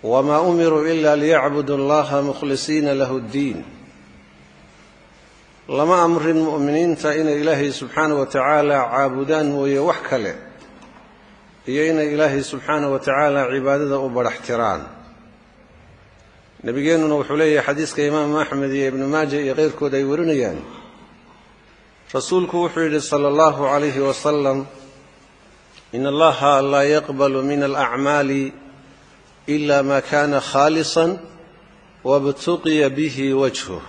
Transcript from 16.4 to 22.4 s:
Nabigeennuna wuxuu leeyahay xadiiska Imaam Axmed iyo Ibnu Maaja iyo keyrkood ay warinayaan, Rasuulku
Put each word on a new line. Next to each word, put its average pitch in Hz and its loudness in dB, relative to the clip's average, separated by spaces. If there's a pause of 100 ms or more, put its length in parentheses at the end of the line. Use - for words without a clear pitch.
Nabigeennuna 151 0
wuxuu 143 -2
leeyahay 151 2
xadiiska 147 -4
Imaam 147 0
Axmed 139 -2
iyo 139 -2
Ibnu 135 -4
Maaja 147 -2
iyo 135 -2
keyrkood 151 0
ay 139 0
warinayaan, 139 -2 (1600)
Rasuulku 175 -2